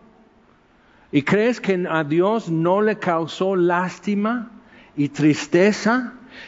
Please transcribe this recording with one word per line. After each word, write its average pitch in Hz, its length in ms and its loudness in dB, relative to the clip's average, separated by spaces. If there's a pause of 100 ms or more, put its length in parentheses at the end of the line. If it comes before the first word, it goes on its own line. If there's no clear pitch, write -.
(1120)
¿Y 143 120 2
crees 220 380 0
que 180 280 -2
a 160 140 0
Dios 175 480 0
no 170 300 2
le 214 160 0
causó 185 580 -2
lástima 185 960 -2 (440)
y 143 120 0
tristeza 202 1040 2 (340)